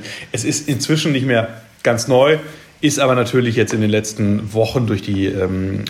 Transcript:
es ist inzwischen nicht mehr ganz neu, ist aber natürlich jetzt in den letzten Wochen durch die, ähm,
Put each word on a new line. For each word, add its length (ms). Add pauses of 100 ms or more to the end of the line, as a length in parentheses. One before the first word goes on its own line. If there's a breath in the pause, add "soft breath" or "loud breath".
(340 loud breath)
es 100
ist 240
inzwischen 460
nicht 120
mehr 360 (220)
ganz 260
neu, 300 (420 loud breath)
ist 180
aber 160
natürlich 400
jetzt 180
in 60
den 120
letzten 600
Wochen 340
durch 160
die, 240
ähm, 640